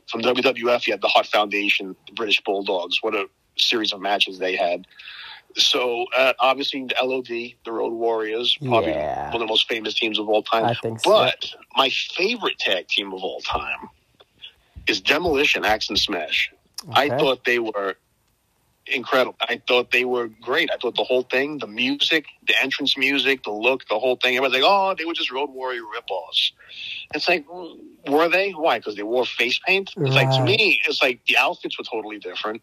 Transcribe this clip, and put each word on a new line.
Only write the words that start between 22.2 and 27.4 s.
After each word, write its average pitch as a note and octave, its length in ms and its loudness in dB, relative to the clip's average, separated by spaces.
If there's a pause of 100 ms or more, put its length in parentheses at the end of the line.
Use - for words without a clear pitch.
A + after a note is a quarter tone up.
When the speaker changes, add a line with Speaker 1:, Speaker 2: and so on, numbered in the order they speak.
Speaker 1:
the - 140 2
entrance C3+ 360 0
music, C3+ 460 2
the A2 80 -6
look, A#2 360 0
the - 120 0
whole B2+ 160 2
thing, B2+ 200 2
everybody's C3 280 2
like, D#3+ 80 8
"Oh, F#3+ 260 4
they D#3+ 80 -6
were E3+ 80 -4
just D#3+ 180 -4
Road C3+ 200 -4
Warrior B2+ 320 -6
ripoffs." - 680 -4 (600)
It's D#3 160 -2
like, F3 180 0